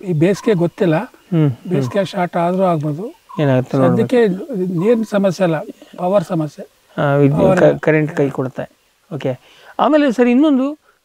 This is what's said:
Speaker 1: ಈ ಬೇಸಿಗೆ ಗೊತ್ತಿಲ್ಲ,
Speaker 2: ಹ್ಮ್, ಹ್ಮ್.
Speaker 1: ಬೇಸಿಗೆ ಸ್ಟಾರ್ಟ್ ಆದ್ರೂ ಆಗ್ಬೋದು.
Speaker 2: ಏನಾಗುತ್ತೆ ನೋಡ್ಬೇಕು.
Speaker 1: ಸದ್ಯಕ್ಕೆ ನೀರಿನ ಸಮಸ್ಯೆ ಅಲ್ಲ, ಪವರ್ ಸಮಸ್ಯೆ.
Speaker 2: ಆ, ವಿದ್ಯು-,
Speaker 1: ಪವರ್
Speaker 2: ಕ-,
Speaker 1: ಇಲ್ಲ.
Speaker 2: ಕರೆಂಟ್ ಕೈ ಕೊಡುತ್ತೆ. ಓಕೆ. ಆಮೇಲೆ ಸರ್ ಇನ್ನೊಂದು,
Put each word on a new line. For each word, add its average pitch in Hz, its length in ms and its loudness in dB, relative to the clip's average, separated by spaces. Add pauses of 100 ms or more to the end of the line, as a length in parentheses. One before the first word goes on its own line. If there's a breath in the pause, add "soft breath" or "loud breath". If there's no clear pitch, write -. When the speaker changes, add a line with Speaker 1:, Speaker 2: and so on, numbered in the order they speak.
Speaker 1:
ಈ 180 80 -2
ಬೇಸಿಗೆ 175 400 2
ಗೊತ್ತಿಲ್ಲ, 170 440 0
Speaker 2:
ಹ್ಮ್, 165 540 -2
ಹ್ಮ್. 123 180 -10
Speaker 1:
ಬೇಸಿಗೆ 160 360 -2
ಸ್ಟಾರ್ಟ್ 180 320 -4
ಆದ್ರೂ 180 260 0
ಆಗ್ಬೋದು. 170 500 -2 (280)
Speaker 2:
ಏನಾಗುತ್ತೆ 131 360 0
ನೋಡ್ಬೇಕು. 135 320 2
Speaker 1:
ಸದ್ಯಕ್ಕೆ 240 180 4 (520)
ನೀರಿನ 226 300 2
ಸಮಸ್ಯೆ 196 340 0
ಅಲ್ಲ, 165 160 0 (380)
ಪವರ್ 185 260 0
ಸಮಸ್ಯೆ. 160 440 -6 (300)
Speaker 2:
ಆ, 143 180 0
ವಿದ್ಯು-, 143 260 4
Speaker 1:
ಪವರ್ 185 180 4
Speaker 2:
ಕ-, 165 40 4
Speaker 1:
ಇಲ್ಲ. 147 140 4
Speaker 2:
ಕರೆಂಟ್ 156 380 -4
ಕೈ 143 140 -2
ಕೊಡುತ್ತೆ. 135 400 -8 (460)
ಓಕೆ. 131 240 -8 (400 soft breath)
ಆಮೇಲೆ 285 320 2
ಸರ್ 240 160 2
ಇನ್ನೊಂದು, 269 500 2 (280)